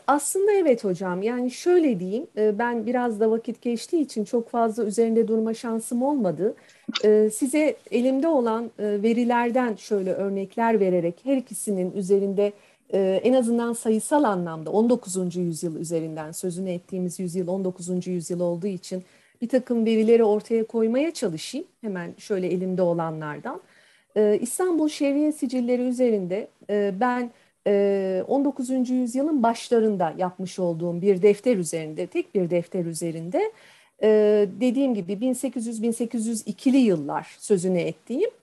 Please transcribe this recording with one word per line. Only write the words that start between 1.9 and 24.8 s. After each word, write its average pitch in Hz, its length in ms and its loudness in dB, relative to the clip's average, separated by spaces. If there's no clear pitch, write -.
diyeyim, 202 260 -6
e, 214 220 2
ben 233 280 -2
biraz 240 340 0
da 220 100 4
vakit 226 320 -4
geçtiği 240 380 -2
için 220 240 -4
çok 233 260 -4
fazla 233 340 0
üzerinde 226 440 2
durma 220 260 0
şansım 226 480 -4
olmadı. 220 520 0
E, 214 260 6
size 294 460 0
elimde 262 380 2
olan, 233 500 0
e, 208 240 -2
verilerden 240 720 2
şöyle 190 380 -2
örnekler 196 680 0
vererek 180 340 2
her 269 120 2
ikisinin 196 560 -4
üzerinde, 196 600 0
e, 190 300 2
en 254 80 4
azından 233 400 2
sayısal 233 520 0
anlamda 165 460 -2
on 226 200 4
dokuzuncu 180 500 0
yüzyıl 170 360 -4
üzerinden 160 560 -4
sözünü 185 380 -6
ettiğimiz 180 500 -6
yüzyıl 180 280 -4
on 190 160 -2
dokuzuncu 180 460 -4
yüzyıl 175 300 -4
olduğu 175 260 -2
için 185 380 -8
bir 233 60 -4
takım 240 380 0
verileri 226 380 6
ortaya 214 400 2
koymaya 233 460 0
çalışayım. 247 560 -6
Hemen 185 380 -8
şöyle 185 280 -4
elimde 185 360 -2
olanlardan. 165 760 -4
E, 208 240 4
İstanbul 311 480 0